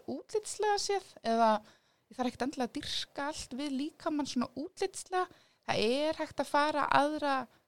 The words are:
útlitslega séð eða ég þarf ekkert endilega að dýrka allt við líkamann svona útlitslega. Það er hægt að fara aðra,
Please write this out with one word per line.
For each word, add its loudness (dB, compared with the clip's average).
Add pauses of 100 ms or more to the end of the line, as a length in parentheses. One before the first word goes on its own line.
útlitslega -2
séð 0 (180)
eða 4 (500)
ég -20
þarf 0
ekkert -4
endilega -2
að -20
dýrka -6
allt -8
við -4
líkamann -2
svona -2
útlitslega. -4 (420)
Það 2
er 2
hægt -8
að 0
fara 2
aðra, 2 (200)